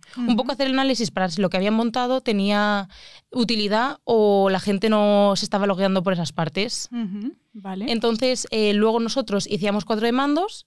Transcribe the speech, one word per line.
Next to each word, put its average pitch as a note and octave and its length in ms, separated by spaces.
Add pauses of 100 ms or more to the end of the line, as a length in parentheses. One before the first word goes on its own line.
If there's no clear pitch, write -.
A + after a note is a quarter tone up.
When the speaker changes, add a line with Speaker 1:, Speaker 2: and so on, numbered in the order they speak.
(160)
Speaker 1:
Un A#3+ 120
Speaker 2:
Ujú. A#3 80
Speaker 1:
poco B3+ 160
hacer C4+ 160
el C4 60
análisis C4 360
para F#3 200
si E3 100
lo F#3 100
que F#3+ 60
habían G3+ 180
montado B3 460
tenía G#3 680 (440)
utilidad A3+ 720
o G3+ 460
la F#3+ 100
gente G#3 300
no G#3 460
se - 100
estaba G3+ 200
logueando F#3+ 360
por F#3+ 100
esas E3+ 200
partes. F#3 600
Speaker 2:
Ujú, A3 420 (180)
vale. G3 380
Speaker 1:
Entonces, A#3 600
eh, G#3+ 240
luego A3 260
nosotros A3 520
hacíamos G3+ 320
cuatro A3 200
demandos C#4+ 640